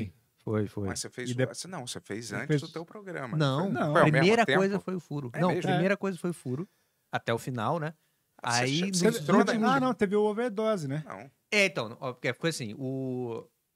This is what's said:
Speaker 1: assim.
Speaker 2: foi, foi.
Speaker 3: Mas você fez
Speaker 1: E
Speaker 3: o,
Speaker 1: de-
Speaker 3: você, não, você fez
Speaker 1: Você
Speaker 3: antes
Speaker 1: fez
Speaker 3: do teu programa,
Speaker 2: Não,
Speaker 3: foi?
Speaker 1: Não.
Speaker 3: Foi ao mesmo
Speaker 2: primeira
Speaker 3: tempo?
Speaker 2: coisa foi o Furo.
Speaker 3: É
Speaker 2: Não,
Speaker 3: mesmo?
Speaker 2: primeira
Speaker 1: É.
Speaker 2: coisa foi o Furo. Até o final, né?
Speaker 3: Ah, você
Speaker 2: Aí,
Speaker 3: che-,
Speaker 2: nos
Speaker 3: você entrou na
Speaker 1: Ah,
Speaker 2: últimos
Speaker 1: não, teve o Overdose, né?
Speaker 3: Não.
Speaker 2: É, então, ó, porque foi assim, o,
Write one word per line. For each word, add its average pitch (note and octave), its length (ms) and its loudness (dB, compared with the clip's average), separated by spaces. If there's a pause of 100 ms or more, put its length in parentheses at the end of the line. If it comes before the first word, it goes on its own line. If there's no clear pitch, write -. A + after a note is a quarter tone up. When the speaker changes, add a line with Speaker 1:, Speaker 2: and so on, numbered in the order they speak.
Speaker 1:
assim. G2+ 120 -6 (300)
Speaker 2:
foi, G#2+ 240 -2
foi. G2 220 -6
Speaker 3:
Mas - 100 -6
você A2 100 -8
fez B2 200 -8
Speaker 1:
E - 40 -2
Speaker 3:
o, - 40 -6
Speaker 1:
de- B2+ 80 2
Speaker 3:
você, - 240 -8
não, D3 180 -10
você - 140 -10
fez A2 240 -8
Speaker 1:
Você G2+ 100 -8
Speaker 3:
antes A#2+ 120 -4
Speaker 1:
fez D3+ 140 2
Speaker 3:
do E3 60 -8
teu D#3+ 180 -10
programa, E3 520 -8
Speaker 2:
Não, C#3+ 260 2
Speaker 3:
foi? G3 80 -2
Speaker 1:
Não. - 80 -2
Speaker 3:
Foi E3 80 0
ao D3 60 0 (140)
mesmo D3+ 40 6
Speaker 2:
primeira G3 340 6
Speaker 3:
tempo? C#3+ 140 4
Speaker 2:
coisa G3 220 2
foi F#3+ 140 -6
o F3+ 40 -8
Furo. C#3 340 -8
Speaker 3:
É - 60 -4
Speaker 2:
Não, F3 100 4
Speaker 3:
mesmo? F3 140 0
Speaker 2:
primeira F#3 300 2
Speaker 1:
É. G3 40 -2
Speaker 2:
coisa F#3+ 200 -6
foi F3+ 140 -4
o - 20 -6
Furo. C#3 340 -6 (420)
Até A#2 240 -2
o A#2 60 0
final, B2+ 400 -2
né? D#3 140 -4 (500)
Speaker 3:
Ah, B2 80 -2
você A#2+ 120 2
Speaker 2:
Aí, C3+ 140 0
Speaker 3:
che-, F3+ 100 0
Speaker 2:
nos F#3 120 -2
Speaker 3:
você F3+ 80 6 (140)
entrou E3+ 240 4
na - 60 2
Speaker 1:
Ah, - 40 0
Speaker 2:
últimos B3 260 2
Speaker 1:
não, B3+ 120 2
teve G3+ 240 0
o G#3 60 4
Overdose, G#3+ 600 -2
né? C#3+ 220 -4
Speaker 3:
Não. A2 240 -14 (180)
Speaker 2:
É, G#3 160 6
então, B2 360 -2
ó, B2+ 120 -4
porque B2+ 200 -2
foi E3 180 -2
assim, A2+ 260 -6
o, B2+ 680 -6 (300)